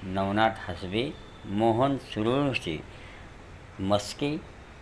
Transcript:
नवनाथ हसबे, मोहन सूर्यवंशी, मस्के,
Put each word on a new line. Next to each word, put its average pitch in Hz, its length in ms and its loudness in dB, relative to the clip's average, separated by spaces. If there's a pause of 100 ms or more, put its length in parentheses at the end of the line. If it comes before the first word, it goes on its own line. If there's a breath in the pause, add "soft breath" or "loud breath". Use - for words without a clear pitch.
नवनाथ 98 540 4
हसबे, 98 460 -2 (400)
मोहन 117 600 4
सूर्यवंशी, 113 760 2 (1000 loud breath)
मस्के, 104 560 2 (460)